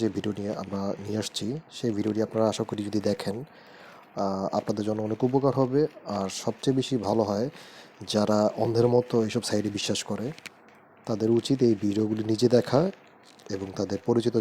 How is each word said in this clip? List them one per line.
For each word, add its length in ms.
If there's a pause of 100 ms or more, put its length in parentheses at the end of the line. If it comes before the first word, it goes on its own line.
যে 80
ভিডিও 300
নিয়ে 140 (100)
আমরা 180 (240)
নিয়ে 180
আসছি, 240 (300)
সেই 200
ভিডিওটি 300
আপনারা 260
আশা 120
করি 240
যদি 120 (100)
দেখেন, 280 (840)
আহ, 240 (120)
আপনাদের 300
জন্য 140
অনেক 260
উপকার 320
হবে। 200 (360)
আর 140
সবচেয়ে 500
বেশি 160
ভালো 260
হয় 240 (680)
যারা 240 (240)
অন্ধের 260
মতো 260 (120)
এইসব 220
সাইটে 300
বিশ্বাস 220 (100)
করে, 160 (800)
তাদের 240
উচিত 320
এই 120
ভিডিওগুলি 480 (100)
নিজে 160
দেখা 320 (760)
এবং 120 (120)
তাদের 280
পরিচিত 340